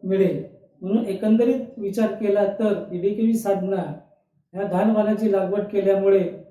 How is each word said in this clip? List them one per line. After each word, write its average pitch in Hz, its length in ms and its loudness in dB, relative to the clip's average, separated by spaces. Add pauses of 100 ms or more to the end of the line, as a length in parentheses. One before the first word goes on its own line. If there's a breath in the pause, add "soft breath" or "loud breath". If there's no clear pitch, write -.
मिळेल. 185 400 0 (380)
म्हणून 208 240 0
एकंदरीत 226 540 2 (180)
विचार 202 340 -2
केला 202 340 0
तर 202 280 0
पीडीकेव्ही 208 600 0
साधना 190 600 -2 (600)
ह्या 190 100 -6
धान 202 280 0
वाणाची 214 400 0
लागवड 196 300 0
केल्यामुळे 196 680 2 (220)